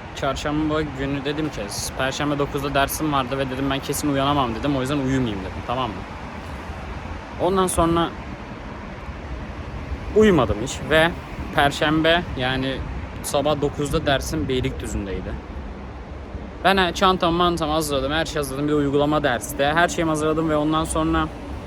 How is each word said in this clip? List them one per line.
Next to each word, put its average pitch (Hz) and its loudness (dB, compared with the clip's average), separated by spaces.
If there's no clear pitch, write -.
Çarşamba 151 0
günü 139 -4
dedim 147 -2
ki 120 -6
Perşembe 139 0
dokuzda 139 -2
dersim 139 2
vardı 135 0
ve 135 -2
dedim 135 -2
ben 135 0
kesin 143 0
uyanamam 135 2
dedim. 135 0
O 127 0
yüzden 135 0
uyumayayım 131 0
dedim, 90 -6
tamam 123 0
mı? 92 -6
Ondan 185 4
sonra 170 4
uyumadım 156 6
hiç - -4
ve 160 6
Perşembe 156 4
yani 131 0
sabah 147 2
dokuzda 143 0
dersim 143 0
Beylikdüzü'ndeydi. 107 -2
Ben, 190 6
e, 180 2
çantamı, 185 4
mantamı 170 2
hazırladım, 147 0
her 160 0
şeyi - -6
hazırladım. 139 -2
Bir 147 0
de 151 4
uygulama 147 4
dersi 120 0
de. 143 4
Her 170 6
şeyimi 170 0
hazırladım 156 2
ve 151 2
ondan 156 2
sonra 160 0